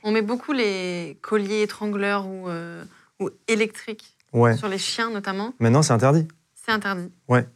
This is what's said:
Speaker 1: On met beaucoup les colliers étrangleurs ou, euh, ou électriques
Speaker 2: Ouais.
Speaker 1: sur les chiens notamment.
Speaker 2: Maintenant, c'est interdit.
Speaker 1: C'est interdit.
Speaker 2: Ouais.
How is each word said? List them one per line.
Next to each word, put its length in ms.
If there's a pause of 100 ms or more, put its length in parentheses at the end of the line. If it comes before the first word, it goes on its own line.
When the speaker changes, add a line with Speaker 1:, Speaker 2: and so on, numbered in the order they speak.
Speaker 1:
On 80
met 120
beaucoup 300
les 680
colliers 400
étrangleurs 640
ou, 220
euh, 360 (360)
ou 100 (180)
électriques 640 (200)
Speaker 2:
Ouais. 240
Speaker 1:
sur 120
les 80
chiens 340
notamment. 500
Speaker 2:
Maintenant, 220
c'est 120
interdit. 320 (280)
Speaker 1:
C'est 180
interdit. 380 (180)
Speaker 2:
Ouais. 280